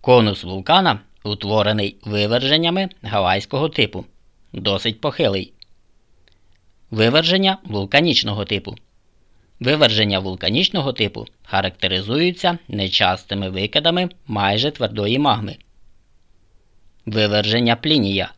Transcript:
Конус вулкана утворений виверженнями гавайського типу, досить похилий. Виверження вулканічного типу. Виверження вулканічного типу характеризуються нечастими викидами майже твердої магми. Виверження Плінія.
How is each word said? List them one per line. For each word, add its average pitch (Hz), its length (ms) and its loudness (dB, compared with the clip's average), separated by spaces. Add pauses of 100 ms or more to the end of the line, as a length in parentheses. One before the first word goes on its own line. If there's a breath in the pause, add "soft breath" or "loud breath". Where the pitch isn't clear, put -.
Конус 110 440 4
вулкана 107 560 0 (240)
утворений 104 760 0
виверженнями 135 880 0 (140)
гавайського 104 680 0
типу, 107 360 -4 (480)
досить 107 480 -4
похилий. 110 520 -2 (1400)
Виверження 165 760 2
вулканічного 107 800 0
типу. 101 320 -6 (840)
Виверження 110 580 2
вулканічного 104 760 -2
типу - 340 -4 (160)
характеризуються 104 1160 -2 (100)
нечастими 98 840 -2
викидами 156 580 -2 (180)
майже 107 440 0
твердої 107 480 -2
магми. 123 380 0 (1500)
Виверження 107 680 2
Плінія. 101 600 0